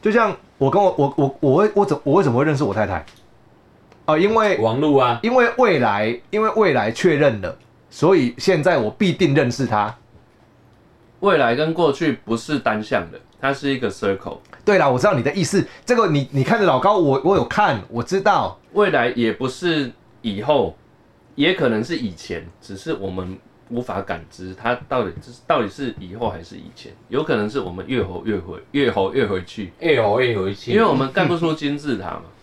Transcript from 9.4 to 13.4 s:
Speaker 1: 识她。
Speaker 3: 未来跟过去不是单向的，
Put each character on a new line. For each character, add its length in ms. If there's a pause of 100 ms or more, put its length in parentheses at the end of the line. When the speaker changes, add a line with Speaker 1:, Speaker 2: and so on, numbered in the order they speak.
Speaker 1:
识 140
她。 280 (1300)
Speaker 3:
未 180
来 180
跟 180
过 180
去 340
不 100
是 220
单 240
向 200 (100)
的， 80 (220)